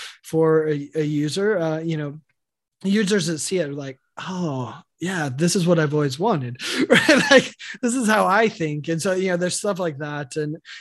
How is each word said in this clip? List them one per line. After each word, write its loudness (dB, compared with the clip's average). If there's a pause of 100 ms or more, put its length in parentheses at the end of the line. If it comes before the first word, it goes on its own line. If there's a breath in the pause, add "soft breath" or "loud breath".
(240 loud breath)
for 4
a, -2
a 0
user. 0
Uh, 0
you -4
know, -8 (640)
users 2
that -2
see -2
it -2
are -8
like, -10 (180)
"Oh, -6 (180)
yeah, -2
this 2
is 2
what 4
I've 0
always 0
wanted," -2 (140)
<laughs> 0
right? 6
Like, 6 (260 loud breath)
this 0
is 0
how 4
I 4
think. -6
And -2
so, 0
you 0
know, 0
there's -2
stuff -4
like -4
that. -8
And, -4 (240 loud breath)